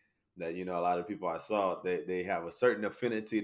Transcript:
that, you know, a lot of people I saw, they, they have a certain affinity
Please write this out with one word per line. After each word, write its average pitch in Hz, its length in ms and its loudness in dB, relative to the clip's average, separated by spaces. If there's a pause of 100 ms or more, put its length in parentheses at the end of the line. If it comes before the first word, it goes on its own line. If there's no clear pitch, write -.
(380)
that, 85 180 -4
you 90 100 -4
know, 90 140 0
a - 20 2
lot 87 180 4
of 85 80 -6
people 92 200 -4
I 82 100 -2
saw, 98 460 0
they, 90 240 0
they 90 160 0
have 90 220 -2
a 85 60 -6
certain 107 340 4
affinity 110 580 -2